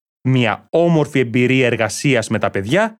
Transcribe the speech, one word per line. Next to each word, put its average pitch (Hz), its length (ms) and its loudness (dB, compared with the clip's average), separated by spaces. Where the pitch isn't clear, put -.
μια 120 420 0
όμορφη 160 480 2
εμπειρία 123 480 2
εργασίας 117 640 -2
με 113 100 -2
τα 101 120 -2
παιδιά 175 500 -2